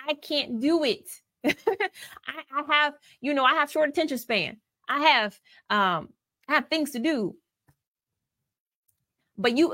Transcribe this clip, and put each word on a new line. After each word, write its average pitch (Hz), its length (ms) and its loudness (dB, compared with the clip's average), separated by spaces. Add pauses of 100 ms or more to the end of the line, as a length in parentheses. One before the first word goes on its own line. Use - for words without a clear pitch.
I 302 60 -2
can't 285 460 -4
do 311 240 2
it." 233 260 -2 (180)
<laughs> - 160 -20
I, 285 100 0 (1000)
I 294 140 -2
have, 294 240 4 (260)
you 285 140 -2
know, 277 100 2
I 262 120 6
have 294 160 0
short 311 180 2
attention 294 300 -2
span. 180 380 -4 (300)
I 269 140 -4
have, 254 380 2 (320)
um, 190 380 0 (380)
I 277 60 -2
have 294 140 0
things 302 240 -2
to 240 80 -8
do. 233 360 -2 (2000)
But 240 220 0
you, 320 160 4